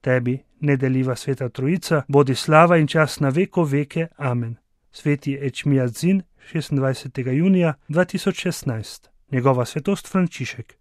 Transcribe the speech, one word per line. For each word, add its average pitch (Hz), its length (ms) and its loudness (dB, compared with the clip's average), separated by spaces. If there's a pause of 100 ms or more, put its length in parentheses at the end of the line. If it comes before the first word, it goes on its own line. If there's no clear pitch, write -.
Tebi, 127 360 0 (220)
nedeljiva 131 560 0
sveta 131 340 -6
Trojica, 151 580 -2
bodi 139 280 4
slava 165 420 4
in 151 100 4
čast 156 320 0
na 139 100 2
veko 160 340 0
veke. 147 440 -2 (100)
Amen. 120 380 -4 (360)
Sveti 143 500 -4
Ečmiadzin, 143 800 0 (280)
šestindvajsetega 135 840 -4
junija 170 420 4 (140)
dva 175 180 2
tisoč - 400 -4
šestnajst. - 640 -6 (220)
Njegova 127 340 2
svetost - 460 -4
Frančišek. - 680 -4